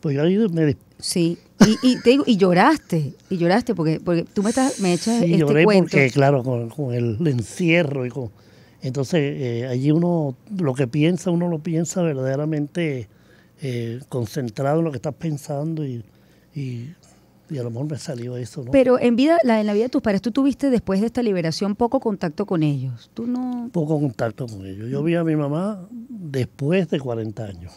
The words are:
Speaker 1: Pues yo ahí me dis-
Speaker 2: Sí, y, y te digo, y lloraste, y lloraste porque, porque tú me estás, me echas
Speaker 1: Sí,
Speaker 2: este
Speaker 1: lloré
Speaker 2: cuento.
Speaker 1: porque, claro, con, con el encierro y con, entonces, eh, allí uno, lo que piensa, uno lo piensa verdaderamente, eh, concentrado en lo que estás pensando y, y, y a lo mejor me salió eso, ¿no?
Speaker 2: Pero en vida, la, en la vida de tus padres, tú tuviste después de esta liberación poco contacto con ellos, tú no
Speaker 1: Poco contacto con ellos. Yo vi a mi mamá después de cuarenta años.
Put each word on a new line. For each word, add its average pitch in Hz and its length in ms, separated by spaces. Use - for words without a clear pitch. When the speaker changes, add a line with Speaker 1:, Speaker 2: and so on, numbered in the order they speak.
Speaker 1:
Pues 147 160
yo 143 60
ahí 180 140
me 160 180
dis- 135 80
Speaker 2:
Sí, 170 400
y, 214 180
y 202 80
te 233 100
digo, 277 160
y 226 100
lloraste, 180 800
y 196 60
lloraste 196 380
porque, 160 260
porque 170 240
tú - 180
me 208 80
estás, 262 300
me 185 120
echas 226 280
Speaker 1:
Sí, 180 120
Speaker 2:
este 165 60
Speaker 1:
lloré 147 260
Speaker 2:
cuento. 190 260
Speaker 1:
porque, 135 200
claro, 139 320
con, 120 260
con 123 260
el 120 320
encierro 143 800
y 123 40
con, 120 200
entonces, 139 380
eh, 120 260
allí 131 240
uno, 160 460
lo 147 180
que 135 120
piensa, 160 440
uno 175 180
lo 165 100
piensa 165 440
verdaderamente, 147 1040
eh, 120 380
concentrado 135 680
en 165 40
lo 160 60
que 135 80
estás 143 160
pensando 151 720
y, 120 180
y, 127 360
y 151 80
a 123 40
lo 120 80
mejor 131 200
me 147 80
salió 123 380
eso, 123 260
¿no? 120 80
Speaker 2:
Pero 254 280
en 240 180
vida, 311 260
la, 226 180
en 214 60
la 208 80
vida 214 100
de 254 60
tus 285 120
padres, 196 200
tú 240 100
tuviste 277 380
después 190 300
de 220 60
esta 240 160
liberación 196 540
poco 240 240
contacto 202 460
con 180 160
ellos, 131 520
tú 226 120
no 247 460
Speaker 1:
Poco 156 280
contacto 127 460
con 98 200
ellos. 101 240
Yo 139 120
vi 165 120
a 170 100
mi 160 120
mamá 175 540
después 180 1000
de 160 100
cuarenta 113 440
años. 87 320